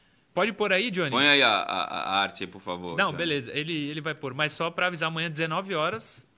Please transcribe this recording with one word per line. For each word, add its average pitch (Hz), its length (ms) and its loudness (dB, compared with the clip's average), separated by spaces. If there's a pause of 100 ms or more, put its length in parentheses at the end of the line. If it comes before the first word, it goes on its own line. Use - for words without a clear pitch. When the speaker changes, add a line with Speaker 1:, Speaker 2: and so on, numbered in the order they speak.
(320)
Speaker 1:
Pode 202 200 0
pôr 208 180 -2
aí, 190 200 2
Johnny? 175 200 0
Speaker 2:
Põe 131 160 4
aí 143 160 8
a, 123 60 8
a, 95 340 2
a 87 380 0
arte 98 240 -2
aí, - 20 -6
por 95 140 -16
favor, 90 340 -6
Speaker 1:
Não, 196 120 2
Speaker 2:
Johnny. 151 100 -4
Speaker 1:
beleza. 147 360 -2
Ele, 151 200 -4
ele 151 300 -6
vai 151 120 -4
pôr. 139 200 -8
Mas 151 180 -2
só 165 180 -2
pra 180 180 0
avisar, 170 200 -2
amanhã, 165 220 -4
dezenove 165 440 -2
horas. 160 640 -4